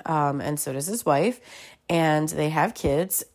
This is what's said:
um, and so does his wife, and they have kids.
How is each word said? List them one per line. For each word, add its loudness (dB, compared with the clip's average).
um, 0
and -4
so -6
does -6
his -6
wife, 2
and 2
they 0
have 0
kids. 0